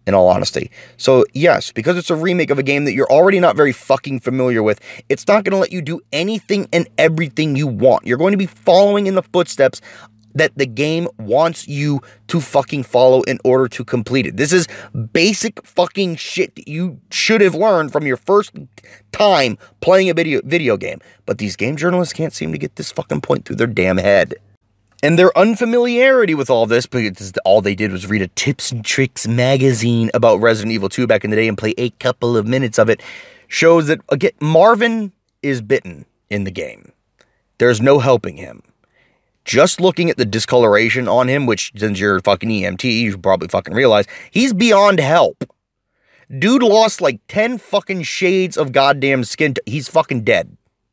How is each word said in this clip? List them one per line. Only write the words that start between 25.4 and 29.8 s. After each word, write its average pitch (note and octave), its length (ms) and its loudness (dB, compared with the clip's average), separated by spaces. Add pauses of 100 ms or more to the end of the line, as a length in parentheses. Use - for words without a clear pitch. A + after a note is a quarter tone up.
with C#3 160 -2
all A2+ 160 2
this, A#2 200 0
because G2+ 460 -6 (120)
all G2 180 6
they G2+ 120 -2
did G2+ 160 -4
was F#2+ 160 -8
read G2+ 160 -2
a F2+ 60 -6
Tips - 420 -6
and A2+ 140 -8
Tricks - 420 -4
magazine A#2+ 840 0